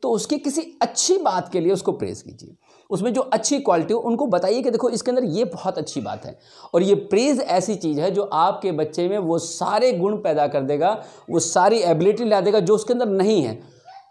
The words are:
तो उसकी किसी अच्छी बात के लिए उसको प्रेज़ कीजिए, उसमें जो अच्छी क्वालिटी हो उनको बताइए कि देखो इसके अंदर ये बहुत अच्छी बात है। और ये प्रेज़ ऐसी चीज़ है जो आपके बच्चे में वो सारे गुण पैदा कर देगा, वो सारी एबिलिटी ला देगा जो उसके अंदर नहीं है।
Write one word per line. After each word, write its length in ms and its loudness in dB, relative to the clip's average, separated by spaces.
तो 80 -2
उसकी 280 0
किसी 440 -6
अच्छी 360 0
बात 340 -2
के 80 0
लिए 120 2
उसको 200 -2
प्रेज़ 320 -8
कीजिए, 320 -20
उसमें 220 -2
जो 80 0
अच्छी 400 0
क्वालिटी 340 2
हो 60 0
उनको 260 -2
बताइए 360 0
कि 80 -2
देखो 180 0
इसके 220 -4
अंदर 140 0
ये 200 0
बहुत 340 -6
अच्छी 220 -8
बात 240 -8
है। 140 -16
और 80 4
ये 120 4
प्रेज़ 460 2
ऐसी 340 0
चीज़ 260 -2
है 100 0
जो 120 -2
आपके 500 0
बच्चे 360 -2
में 100 -2
वो 200 0
सारे 540 0
गुण 240 0
पैदा 300 0
कर 140 -2
देगा, 420 0
वो 80 2
सारी 400 4
एबिलिटी 460 2
ला 160 2
देगा 200 2
जो 140 4
उसके 180 2
अंदर 140 0
नहीं 360 2
है। 400 -8